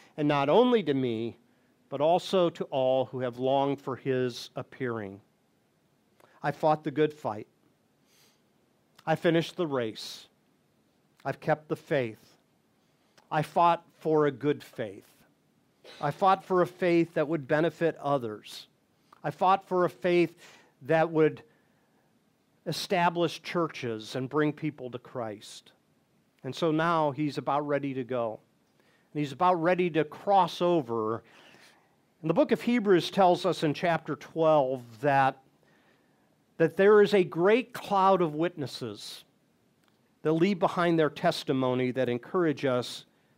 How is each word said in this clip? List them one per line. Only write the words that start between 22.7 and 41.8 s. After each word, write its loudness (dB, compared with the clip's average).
churches -6
and -4
bring 0
people -10
to -10
Christ." -12
And -8
so 0
now 0
he's -6
about -4
ready -4
to -8
go. -6
And -6
he's -6
about 2
ready 0
to 0
cross 0
over. 0
And -2
the 0
book 2
of 0
Hebrews 2
tells 4
us -2
in 2
chapter -4
twelve 0
that, 2
that 2
there 8
is 4
a 4
great 0
cloud 2
of -2
witnesses -8
that 0
leave 2
behind 2
their 2
testimony -2